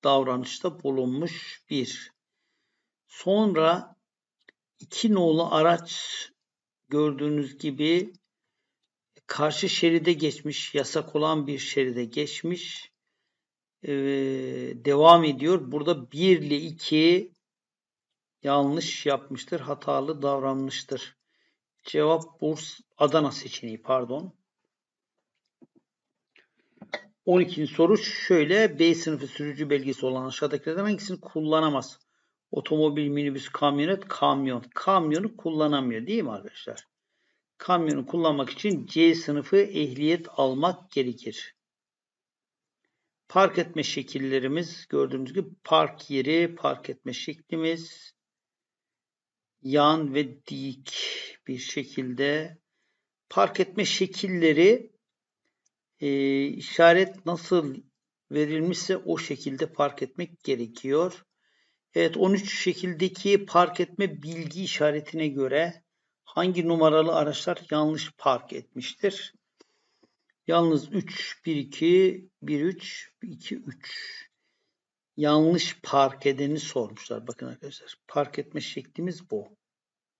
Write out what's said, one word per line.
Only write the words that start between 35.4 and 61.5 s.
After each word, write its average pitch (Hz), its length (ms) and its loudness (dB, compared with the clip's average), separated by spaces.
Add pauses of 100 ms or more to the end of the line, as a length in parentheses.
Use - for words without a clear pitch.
değil 214 160 -2
mi 131 80 -4
arkadaşlar? - 560 -14 (720)
Kamyonu 156 480 0
kullanmak 151 440 0
için 170 360 -4
C 165 280 6
sınıfı 151 420 -2
ehliyet 165 760 0
almak 139 600 -2
gerekir. - 640 -6 (1700)
Park 190 300 4
etme 156 240 -4
şekillerimiz 135 1080 -4
gördüğümüz 135 440 -2
gibi 175 160 -4 (160)
park - 460 0
yeri, 160 440 0
park 139 360 -4
etme 151 220 -10
şeklimiz, 165 1000 -8 (1500)
yan 147 520 2
ve 135 320 -4
dik 135 460 -10 (540)
bir 131 120 -8
şekilde. 139 1000 -4 (680)
Park 196 320 2
etme 190 240 0
şekilleri, 185 1080 2 (1080)
e, 139 460 0
işaret 170 800 4
nasıl 165 480 0 (560)
verilmişse 160 640 -2
o 165 220 -2
şekilde 143 540 -6
park 143 300 -2
etmek 170 420 -10
gerekiyor. 135 800 -2 (720)